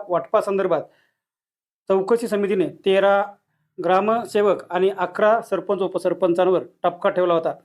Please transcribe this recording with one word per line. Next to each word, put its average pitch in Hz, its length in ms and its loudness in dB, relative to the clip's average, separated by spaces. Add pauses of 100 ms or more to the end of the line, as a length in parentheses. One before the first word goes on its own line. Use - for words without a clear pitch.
वाटपासंदर्भात 185 720 0 (1040)
चौकशी 196 400 0
समितीने 202 380 -2
तेरा 196 580 2 (600)
ग्रामसेवक 202 880 0
आणि 190 260 2
अकरा 214 440 2
सरपंच 190 380 -4
उपसरपंचांवर 180 800 0 (200)
टपका 180 280 0
ठेवला 180 240 0
होता. 160 200 -2 (100)